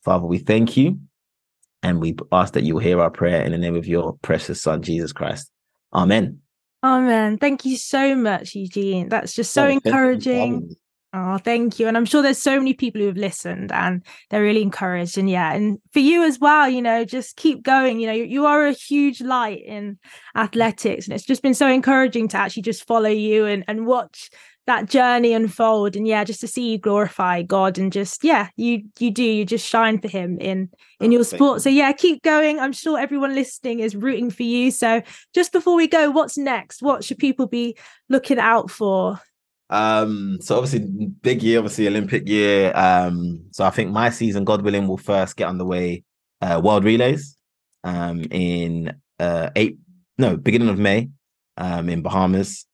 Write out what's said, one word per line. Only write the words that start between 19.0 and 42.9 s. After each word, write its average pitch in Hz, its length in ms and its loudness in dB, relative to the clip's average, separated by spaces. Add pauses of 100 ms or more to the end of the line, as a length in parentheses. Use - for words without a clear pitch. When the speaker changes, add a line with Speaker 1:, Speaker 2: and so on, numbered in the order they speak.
Speaker 2:
light 240 440 -4
in 208 320 -12 (380)
athletics. 220 720 -2
And 208 80 -8
it's 208 80 -8
just - 180 -2
been 269 120 2
so 277 160 2
encouraging 262 600 2
to - 80 -6
actually 196 260 -4
just 220 220 -6
follow 226 240 2
you 214 360 2
and, 202 240 -2
and 220 180 -4
watch 240 420 -4 (380)
that 226 220 0
journey 247 420 4
unfold. 220 640 0
And 208 100 -4
yeah, 214 200 0
just 214 160 -10
to 233 80 -8
see 240 220 -4
you 220 60 -2
glorify 185 680 0
God 190 340 0
and 190 160 -2
just, 202 280 -6
yeah, 247 360 2
you, 226 260 -2 (160)
you 240 100 0
do, 226 140 -2
you 214 220 0
just 220 200 -4
shine 220 360 2
for 214 80 -8
him 180 320 -6
in, 190 280 -4 (300)
in 220 120 4
Speaker 1:
Oh, - 20 6
Speaker 2:
your 240 100 6
Speaker 1:
thank - 160 -4
Speaker 2:
sport. 277 180 6
Speaker 1:
you. - 40 -4
Speaker 2:
So 277 80 2
yeah, 277 240 4
keep 311 300 0
going. 302 360 2
I'm 269 140 -4
sure 311 260 -4
everyone 277 340 -2
listening 262 460 -6
is 220 160 -4
rooting 233 360 -2
for 247 120 -8
you. 240 260 2
So 226 320 0 (320)
just 359 200 0
before 349 240 2
we 330 100 4
go, 311 220 4
what's 285 280 0
next? 269 440 -6
What 262 240 0
should - 140 -8
people 262 280 0
be 240 300 -4 (320)
looking 262 300 2
out 220 300 2
for? 190 520 -2 (500)
Speaker 1:
Um, 107 680 0
so 107 160 0
obviously 107 500 -2 (140)
big 123 200 0
year, 113 160 4
obviously 107 300 0
Olympic 101 400 -2
year. 101 480 4
Um, 87 760 2